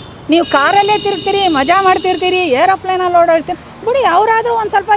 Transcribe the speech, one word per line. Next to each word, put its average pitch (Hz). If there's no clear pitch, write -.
ನೀವು 339
ಕಾರಲ್ಲೇ 392
ತಿರ್ಗ್ತೀರಿ, 392
ಮಜಾ 330
ಮಾಡ್ತಿರ್ತೀರಿ, 370
ಏರೋಪ್ಲೇನಲ್ಲಿ 359
ಓಡಾಡ್ತೀರಿ 339
ಬಿಡಿ. 508
ಅವರಾದ್ರೂ 440
ಒಂದ್ 440
ಸ್ವಲ್ಪ 415